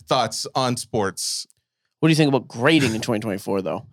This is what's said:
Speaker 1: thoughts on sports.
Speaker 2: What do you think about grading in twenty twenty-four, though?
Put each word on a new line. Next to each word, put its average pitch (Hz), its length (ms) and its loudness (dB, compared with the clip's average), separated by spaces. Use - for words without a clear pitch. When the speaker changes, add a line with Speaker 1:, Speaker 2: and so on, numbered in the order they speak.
Speaker 1:
thoughts 123 480 -2
on 127 220 0
sports. - 680 -4
Speaker 2:
What 160 80 4
do - 40 6
you 147 40 4
think 156 120 4
about 131 180 0
grading 127 480 2
in 107 60 -4
twenty 107 200 -2
twenty-four, 98 420 -4
though? 85 300 -6